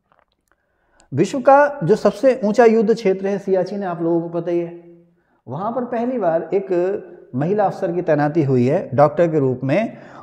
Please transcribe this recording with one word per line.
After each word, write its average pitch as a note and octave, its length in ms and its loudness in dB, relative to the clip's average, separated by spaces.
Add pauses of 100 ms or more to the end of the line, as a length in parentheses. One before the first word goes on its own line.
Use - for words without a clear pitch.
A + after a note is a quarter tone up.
(1160)
विश्व G3 260 -2
का C#4+ 440 4
जो F#3 120 4
सबसे - 480 0
ऊंचा G#3+ 200 4
युद्ध A3+ 300 4
क्षेत्र F#3+ 320 -2
है G3 120 -2
सियाचिन, F#3+ 460 -2
आप E3+ 180 -6
लोगों E3+ 180 0
को E3+ 80 -6
पता E3+ 220 -6
ही F3 80 0
है। E3+ 260 -8 (640)
वहाँ F3 240 -6
पर B3 120 -4
पहली B3 340 -4
बार E3+ 360 0
एक F#3+ 120 0 (680)
महिला F3+ 300 0
अफसर F3+ 280 -2
की F3 100 -4
तैनाती D3+ 400 0
हुई C3 240 2
है D#3 280 -2
डॉक्टर D3 340 4
के D#3 100 0
रूप C3 260 0
में F#3 320 -2 (260)